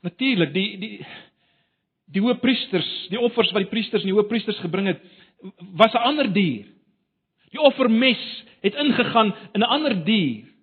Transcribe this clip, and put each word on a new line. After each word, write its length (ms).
Natuurlik, 480
die, 120
die, 80
die 80
hoëpriesters, 640
die 100
offers 320
wat 80
die 80
priesters 320
en 80
die 60
hoëpriesters 460
gebring 280
het, 140
was 160
'n 80
ander 300
dier. 340
Die 80
offermes 600
het 120
ingegaan 600
in 80
'n 80
ander 240
dier. 420